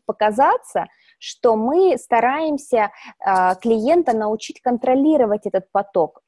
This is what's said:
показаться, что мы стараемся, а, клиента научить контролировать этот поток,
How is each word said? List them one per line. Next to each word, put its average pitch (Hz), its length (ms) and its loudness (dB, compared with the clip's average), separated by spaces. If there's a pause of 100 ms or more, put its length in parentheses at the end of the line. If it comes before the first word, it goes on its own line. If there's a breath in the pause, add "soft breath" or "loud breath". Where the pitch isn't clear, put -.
показаться, 220 840 -2 (320 soft breath)
что - 380 -2
мы 294 420 0
стараемся, 254 920 -2 (280 loud breath)
а, 185 360 0
клиента 233 640 0
научить 220 440 -6
контролировать 254 880 0
этот 185 240 -6
поток, 196 560 -2